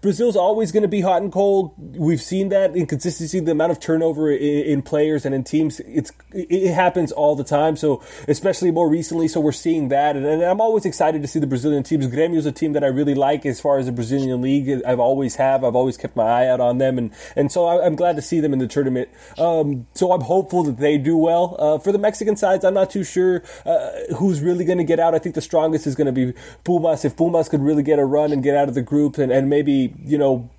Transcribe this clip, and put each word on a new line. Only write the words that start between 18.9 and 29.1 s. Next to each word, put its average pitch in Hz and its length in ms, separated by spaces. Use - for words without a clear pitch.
Um, 151 560
so 185 180
I'm 180 100
hopeful 180 420
that 135 140
they 147 200
do 151 200
well. 170 420
Uh, 151 200
for 196 120
the 208 60
Mexican 208 380
sides, 190 300
I'm 185 80
not 190 160
too 196 140
sure, 185 400
uh, 165 240
who's 175 240
really 175 240
gonna 175 180
get 160 160
out. 165 160
I 156 40
think 165 160
the 151 60
strongest 160 460
is 135 80
gonna 143 160
be 127 220
Pumas. 165 420
If 135 100
Pumas 165 340
could 147 120
really 147 220
get 147 160
a 139 60
run 147 260
and 139 120
get 143 120
out 143 120
of 123 80
the 135 60
group 147 360